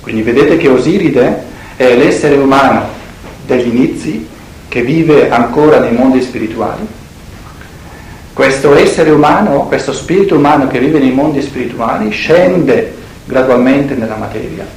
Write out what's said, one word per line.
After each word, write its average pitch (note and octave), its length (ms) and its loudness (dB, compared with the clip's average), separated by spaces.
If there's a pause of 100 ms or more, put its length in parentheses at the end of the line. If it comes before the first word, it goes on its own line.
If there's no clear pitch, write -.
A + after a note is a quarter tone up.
Quindi A2 220 -6
vedete C#3 340 2
che - 120 2
Osiride C3+ 760 0 (320)
è B2 180 2
l'essere C#3+ 420 2
umano C3+ 500 2 (580)
degli B2 240 -2
inizi C3 580 -2 (420)
che B2 140 -4
vive D3 460 2
ancora C3+ 520 2
nei A#2 120 0
mondi C3 300 2
spirituali. A2 640 -6 (1500)
Questo C3+ 420 2
essere D#3+ 360 4
umano, D3 560 2
questo B2+ 260 -4
spirito F#3+ 440 0
umano C#3+ 320 2
che B2+ 100 -2
vive D3 200 2
nei B2+ 140 2
mondi C#3 300 0
spirituali A#2+ 680 -4
scende E3 840 2 (300)
gradualmente C3 680 0
nella A2 220 -6
materia G2 500 -10 (100)